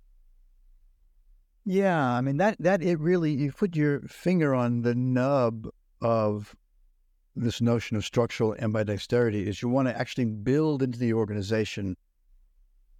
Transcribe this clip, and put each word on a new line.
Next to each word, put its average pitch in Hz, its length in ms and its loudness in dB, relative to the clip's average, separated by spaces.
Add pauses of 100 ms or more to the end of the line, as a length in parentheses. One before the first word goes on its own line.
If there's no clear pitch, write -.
(1700)
Yeah, 185 480 2
I 123 80 0
mean, 139 160 0
that, 196 220 2
that 175 240 2
it 175 160 2
really, 165 320 2
you 143 200 0
put 175 240 -2
your 147 260 2
finger 165 520 0
on 120 280 2
the 120 120 2
nub 127 720 0 (340)
of 107 540 0 (800)
this 117 260 -2
notion 117 360 0
of 101 80 -4
structural 117 500 0
ambidexterity, 107 920 0
is 101 140 -6
you 123 80 -2
wanna 127 220 0
actually 123 340 -4
build 131 580 0
into 120 160 -4
the 117 140 0
organization 104 840 -2 (1040)